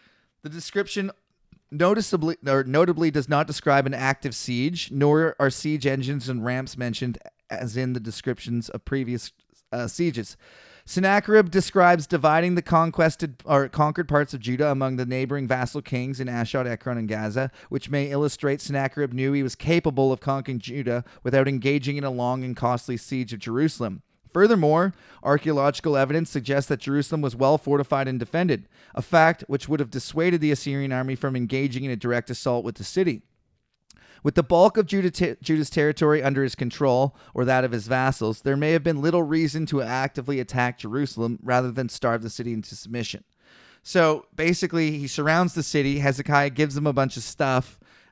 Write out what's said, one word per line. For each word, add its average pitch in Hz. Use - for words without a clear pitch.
The 151
description 196
noticeably, 170
or 135
notably 156
does 143
not 151
describe 139
an 139
active 131
siege, 135
nor 147
are 139
siege 151
engines 135
and 120
ramps 127
mentioned 120
as 113
in 127
the 123
descriptions 117
of -
previous, 123
uh, 120
sieges. 123
Sennacherib 202
describes 175
dividing 165
the 170
conquested 160
or 139
conquered 151
parts 147
of 127
Judah 127
among 135
the 123
neighboring 131
vassal 127
kings 127
in 131
Ashdod, 120
Ekron, 120
and 110
Gaza, 107
which 135
may 143
illustrate 143
Sennacherib 139
knew 131
he 139
was 123
capable 147
of 127
conquering 135
Judah 120
without 135
engaging 139
in 143
a 139
long 127
and 127
costly 123
siege 123
of 110
Jerusalem. 117
Furthermore, 180
archaeological 143
evidence 147
suggests 139
that 135
Jerusalem 143
was 123
well 135
fortified 139
and 131
defended, 151
a -
fact 165
which 143
would 147
have 127
dissuaded 160
the 151
Assyrian 139
army 127
from 135
engaging 131
in 135
a 120
direct 120
assault 120
with 113
the 101
city. 170
With 143
the 170
bulk 180
of 208
Judah 190
te-, 170
Judah's 156
territory 151
under 139
his 127
control 131
or 127
that 127
of 117
his 110
vassals, 127
there 139
may 151
have 156
been 156
little 170
reason 156
to 143
actively 131
attack 123
Jerusalem 117
rather 127
than 123
starve 117
the 117
city 120
into 110
submission. 117
So 160
basically, 165
he 143
surrounds 156
the 160
city. 143
Hezekiah 143
gives 139
them 147
a 143
bunch 131
of 117
stuff -